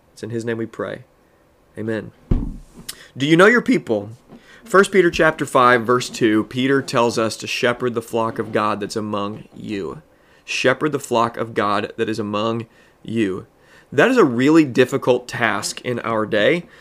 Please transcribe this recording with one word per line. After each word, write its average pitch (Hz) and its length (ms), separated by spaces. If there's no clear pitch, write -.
It's - 120
in 110 60
his 117 140
name 117 140
we 113 80
pray. 107 400
Amen. 110 340
Do 131 100
you 160 120
know 180 80
your 233 160
people? 113 480
First 196 280
Peter 175 180
chapter 160 340
five, 123 400
verse 123 240
two, 107 360
Peter 135 360
tells 120 360
us 110 180
to - 120
shepherd 120 480
the 117 60
flock 113 380
of 110 140
God 107 260
that's 101 160
among 104 580
you. 101 480
Shepherd 131 480
the 139 60
flock 113 360
of 113 180
God 104 440
that 113 100
is 110 100
among 113 500
you. 107 420
That 156 180
is 262 60
a 233 80
really 143 400
difficult 127 640
task 107 540
in 123 180
our 110 260
day, 113 380